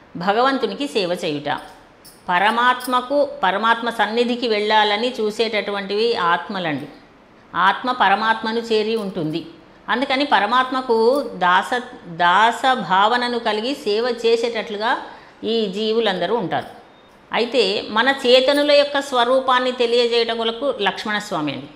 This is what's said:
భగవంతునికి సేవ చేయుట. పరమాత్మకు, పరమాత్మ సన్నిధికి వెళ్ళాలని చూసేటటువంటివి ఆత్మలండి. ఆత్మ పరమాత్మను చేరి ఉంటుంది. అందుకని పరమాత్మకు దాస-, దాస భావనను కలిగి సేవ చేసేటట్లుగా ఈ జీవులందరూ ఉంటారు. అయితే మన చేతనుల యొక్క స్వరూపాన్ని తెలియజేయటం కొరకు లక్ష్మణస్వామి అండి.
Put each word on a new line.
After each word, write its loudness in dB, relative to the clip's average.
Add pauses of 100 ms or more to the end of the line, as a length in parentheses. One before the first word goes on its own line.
(160)
భగవంతునికి 0
సేవ -2
చేయుట. -4 (680)
పరమాత్మకు, 2 (140)
పరమాత్మ 2
సన్నిధికి 0
వెళ్ళాలని 2
చూసేటటువంటివి -2
ఆత్మలండి. -2 (680)
ఆత్మ 2
పరమాత్మను 2
చేరి 0
ఉంటుంది. -6 (420)
అందుకని 0
పరమాత్మకు 2
దాస-, 2 (240)
దాస 2 (100)
భావనను 2
కలిగి -2
సేవ -2 (100)
చేసేటట్లుగా -2 (420)
ఈ 0
జీవులందరూ 0
ఉంటారు. -4 (680)
అయితే 0
మన 0 (180)
చేతనుల 4
యొక్క 4
స్వరూపాన్ని 2
తెలియజేయటం 2
కొరకు -2
లక్ష్మణస్వామి -4
అండి. -10